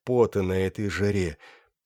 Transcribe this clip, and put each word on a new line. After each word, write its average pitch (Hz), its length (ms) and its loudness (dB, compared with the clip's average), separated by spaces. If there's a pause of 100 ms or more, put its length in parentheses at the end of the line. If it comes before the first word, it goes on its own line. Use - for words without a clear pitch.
пота 117 380 2
на 92 120 0
этой 95 360 -2
жаре, 95 480 -2 (480)